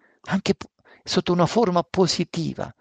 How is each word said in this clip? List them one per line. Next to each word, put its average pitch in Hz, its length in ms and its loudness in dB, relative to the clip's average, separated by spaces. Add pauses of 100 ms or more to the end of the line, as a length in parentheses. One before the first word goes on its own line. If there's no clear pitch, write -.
(220)
anche - 320 -2
po-, - 160 -12 (320)
sotto - 300 0
una 175 140 4
forma 180 360 2
positiva. - 1000 -2